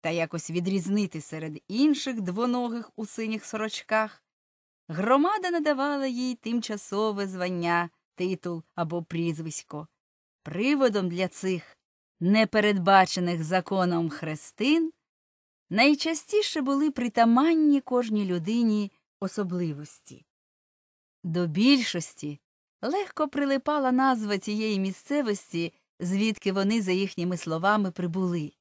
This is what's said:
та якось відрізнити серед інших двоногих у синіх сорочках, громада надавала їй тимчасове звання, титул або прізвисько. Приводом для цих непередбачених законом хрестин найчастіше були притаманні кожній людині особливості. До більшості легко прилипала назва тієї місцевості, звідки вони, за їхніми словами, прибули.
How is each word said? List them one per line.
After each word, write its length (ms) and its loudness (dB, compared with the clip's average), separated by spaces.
та 100 -4
якось 400 -4
відрізнити 680 -2
серед 480 -10
інших 520 2
двоногих 760 -2
у 100 -8
синіх 380 -6
сорочках, 800 -4
громада 640 2
надавала 560 0
їй 280 -2
тимчасове 920 -2
звання, 640 -2
титул 480 -4
або 280 -4
прізвисько. 840 -6
Приводом 640 0
для 200 -2
цих 480 -4
непередбачених 1200 4
законом 680 0
хрестин 840 -2
найчастіше 920 2
були 300 2
притаманні 880 4
кожній 440 0
людині 680 0
особливості. 1040 -6
До 220 -2
більшості 960 0
легко 460 -4
прилипала 640 0
назва 440 2
тієї 440 -2
місцевості, 960 -4
звідки 520 0
вони, 300 0
за 100 0
їхніми 440 -2
словами, 540 0
прибули. 720 -2